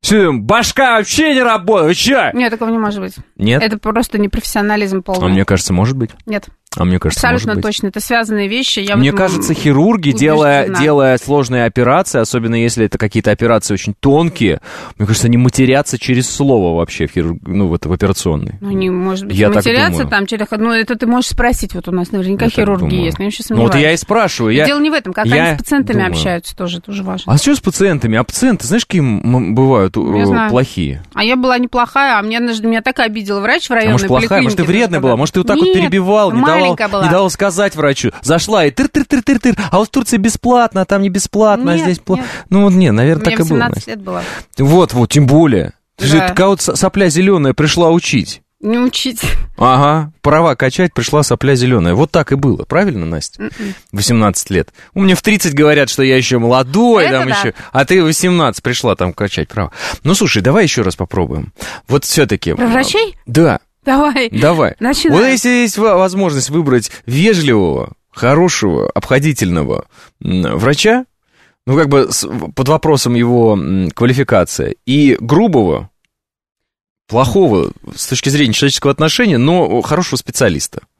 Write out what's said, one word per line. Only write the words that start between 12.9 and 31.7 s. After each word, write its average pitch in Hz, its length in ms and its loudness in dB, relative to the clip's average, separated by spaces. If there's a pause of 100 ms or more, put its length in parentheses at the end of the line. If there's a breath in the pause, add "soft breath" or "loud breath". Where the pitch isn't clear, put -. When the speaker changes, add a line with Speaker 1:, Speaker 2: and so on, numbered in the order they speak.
Speaker 1:
какие-то 107 320 0
операции 110 420 0
очень 101 260 -6
тонкие, 139 600 2 (400 loud breath)
мне 104 80 0
кажется, 110 200 0
они 120 100 4
матерятся 127 600 2
через - 320 -2
слово 107 480 0
вообще 82 300 -4
в - 60 -10
хирург-, 85 340 -4
ну, 95 200 0
вот 82 200 -4
в 80 40 -2
операционной. 90 680 -2
Speaker 2:
Ну, 202 80 -8
они, 190 220 -2
может 190 340 -4
быть, 202 100 -6
Speaker 1:
Я 208 120 4
так 208 80 2
Speaker 2:
матерятся 233 360 2 (120)
Speaker 1:
думаю. - 60 -4
Speaker 2:
там 196 180 -2
через, 214 240 -6
ну, 220 200 -2
это 226 240 -2
ты 226 120 -2
можешь 247 240 0
спросить, 240 420 -2
вот 175 140 -10
у 175 40 -6
нас 180 200 -4
наверняка 190 340 -2
Speaker 1:
Я 226 60 0
так - 80 -8
Speaker 2:
хирурги 202 220 0
Speaker 1:
думаю. 147 240 -2
Speaker 2:
есть, 160 120 -4
но 190 60 -6
я 202 60 -4
вообще - 200 -10
Speaker 1:
Ну, 110 60 -2
вот 117 60 2 (100)
Speaker 2:
сомневаюсь. 143 120 2
Speaker 1:
я 156 100 2
и 170 40 0
спрашиваю, 175 560 0
я, 147 140 2
Speaker 2:
Дело 285 120 0
не 302 120 0
в - 20 -2
этом, 262 200 -4
как 214 120 -4
Speaker 1:
я 147 220 2
Speaker 2:
они 160 80 0
с - 20 -8
пациентами - 400 -2
Speaker 1:
думаю. 175 140 0
Speaker 2:
общаются, 170 440 -4
тоже, 175 260 -8
тоже 202 200 -10
важно. 185 320 -4
Speaker 1:
А 147 60 4
что 277 160 0
с - 40 -4
пациентами? 151 600 0
А 120 40 0
пациенты, 240 440 -2
знаешь, 214 180 0
какие 180 160 -2
м-, 117 220 0
м, 117 320 0
бывают, 120 420 2
Speaker 2:
Я 92 60 -2
Speaker 1:
э, 104 220 0
Speaker 2:
знаю. 101 260 2
Speaker 1:
плохие? 87 520 -2 (120)
Speaker 2:
А - 80 -2
я 247 140 0
была 254 200 0
неплохая, 247 640 0